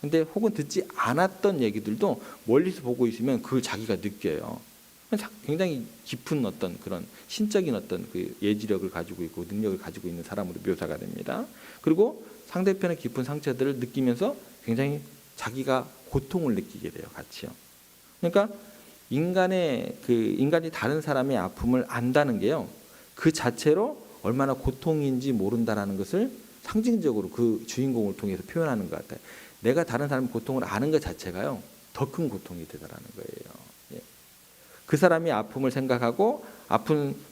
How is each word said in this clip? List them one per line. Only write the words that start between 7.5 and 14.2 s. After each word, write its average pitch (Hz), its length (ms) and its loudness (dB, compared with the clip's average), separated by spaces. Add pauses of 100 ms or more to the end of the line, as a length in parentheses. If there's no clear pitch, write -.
어떤 92 360 -4
그 90 300 -4
예지력을 104 500 2
가지고 87 340 -6
있고 87 240 -8
능력을 101 300 -2
가지고 85 300 -10
있는 85 140 -6
사람으로 92 420 -6
묘사가 82 320 -2
됩니다. 50 500 -6 (340)
그리고 196 440 2 (240)
상대편의 185 480 0
깊은 127 280 -4
상처들을 139 520 0
느끼면서 127 600 0 (280)